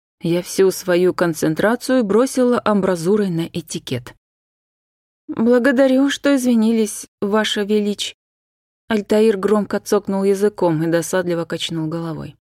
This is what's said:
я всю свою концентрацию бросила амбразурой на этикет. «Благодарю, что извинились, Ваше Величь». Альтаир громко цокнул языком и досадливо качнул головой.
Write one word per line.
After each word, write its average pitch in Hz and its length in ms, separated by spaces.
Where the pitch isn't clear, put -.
я 175 200
всю 190 300
свою 180 440
концентрацию 196 880
бросила 240 600
амбразурой 190 640
на 165 160
этикет. - 680
«Благодарю, 262 840
что 285 260
извинились, 226 720
Ваше 208 440
Величь». 208 500
Альтаир 214 500
громко 202 440
цокнул 196 420
языком 196 640
и - 20
досадливо 170 580
качнул 160 440
головой. 156 480